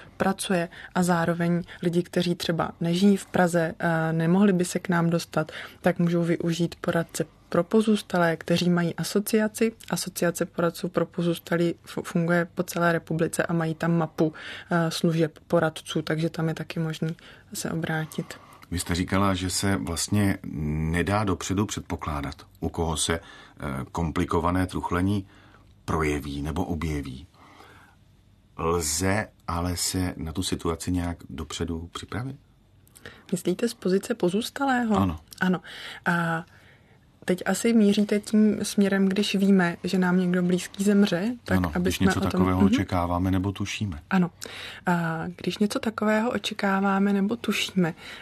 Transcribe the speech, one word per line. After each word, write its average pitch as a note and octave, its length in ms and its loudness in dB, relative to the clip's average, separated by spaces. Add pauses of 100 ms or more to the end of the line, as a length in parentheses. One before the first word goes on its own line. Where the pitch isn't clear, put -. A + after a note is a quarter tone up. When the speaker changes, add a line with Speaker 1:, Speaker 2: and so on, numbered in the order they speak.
(160)
Speaker 1:
pracuje F#3+ 520 0 (260)
a F#3 80 2
zároveň E3+ 600 2 (200)
lidi, F3 200 2
kteří F3 320 -2
třeba D#3+ 360 -2 (100)
nežijí F3+ 360 4
v - 100 -10
Praze, E3+ 520 2
eh, D#3+ 340 0
nemohli F3+ 400 4
by F3+ 120 2
se - 140 -4
k - 100 -4
nám E3+ 220 2
dostat, E3 420 -2 (280)
tak F3 180 2
můžou E3+ 240 2
využít E3+ 580 0
poradce E3+ 440 -2 (240)
pro E3+ 160 2
pozůstalé, G3+ 720 2
kteří F3 340 0
mají E3+ 240 0
asociaci. G#3+ 800 0 (180)
Asociace F3 560 -2
poradců F3 420 -2
pro E3+ 180 0
pozůstalí E3+ 680 -2 (120)
fu-, - 160 -8
funguje E3+ 420 0 (100)
po F3+ 80 -4
celé E3+ 300 0
republice D#3+ 500 -2
a - 100 -2
mají D#3+ 220 0
tam E3 240 0
mapu, D#3 340 0 (380)
eh, E3+ 200 2
služeb D#3+ 560 0
poradců, D#3+ 560 0
takže D#3+ 280 -2
tam D#3+ 180 -2
je D#3+ 60 -2
taky - 260 -6
možný D#3+ 360 -4 (380)
se - 160 -6
obrátit. D#3+ 640 -6 (360)
Speaker 2:
Vy F2 80 -4
jste F2 160 -4
říkala, F#2+ 400 2
že F#2 160 -2
se G2 260 0
vlastně G2 640 0 (540)
nedá F#2 320 0
dopředu F#2+ 420 0
předpokládat, - 680 -8 (260)
u E2 80 -4
koho E2 280 -2
se, - 240 0
eh, - 0 - (720)
komplikované F2 760 0
truchlení F#2 600 -2 (580)
projeví D2 580 -2
nebo D2+ 220 -4
objeví. D2+ 600 -6 (1300)
Lze F2 720 0 (200)
ale F2 280 -2
se F2+ 400 -2
na D#2 160 -8
tu F#2+ 100 -4
situaci F2 500 -4
nějak F2 240 -2 (140)
dopředu E2 600 -8
připravit? C3 440 -10 (960)
Speaker 1:
Myslíte F#3 360 -2
z - 60 -6
pozice G3 400 -2
pozůstalého? B3 800 0
Speaker 2:
Ano. F#2+ 240 2 (200)
Speaker 1:
Ano. F#3 200 2 (460)
A E3+ 380 0 (800)
teď F#3 220 0
asi G#3+ 260 2
míříte G#3 480 4
tím G#3+ 420 4
směrem, G3 460 4
když G3+ 260 0
víme, F#3+ 500 4
že F#3 140 0
nám F#3 200 4
někdo F3+ 240 2
blízký F3+ 420 0
zemře, G3+ 480 4 (120)
tak F#2+ 140 0
Speaker 2:
Ano, F2 160 2
Speaker 1:
aby F3+ 80 0
Speaker 2:
když F3+ 140 0
Speaker 1:
jsme F#2+ 100 2
Speaker 2:
něco F#2+ 140 4
Speaker 1:
o - 20 0
tom F#2+ 80 0
Speaker 2:
takového F#2 280 4
Speaker 1:
Mhm. G2 80 6
Speaker 2:
očekáváme F#2 640 2
nebo F#2+ 220 0
tušíme. G2 460 -6 (120)
Speaker 1:
Ano. F3+ 200 2 (560)
A E3 380 -2 (120)
když - 220 -6
něco G#3 200 0
takového G#3+ 520 0
očekáváme G3 800 0
nebo G3+ 240 0
tušíme, F#3 580 -2 (280)